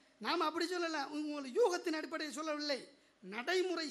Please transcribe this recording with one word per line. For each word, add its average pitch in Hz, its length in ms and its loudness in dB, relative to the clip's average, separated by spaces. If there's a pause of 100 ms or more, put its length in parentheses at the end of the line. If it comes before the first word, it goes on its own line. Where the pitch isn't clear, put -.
(260)
நாம் 311 220 2
அப்படி 330 200 0
சொல்லல, 339 320 0 (160)
உங்கள் 294 420 -4
யூகத்தின் 359 420 4
அடிப்படையில் 302 380 -4
சொல்லவில்லை. 294 420 -2 (440)
நடைமுறை 330 680 0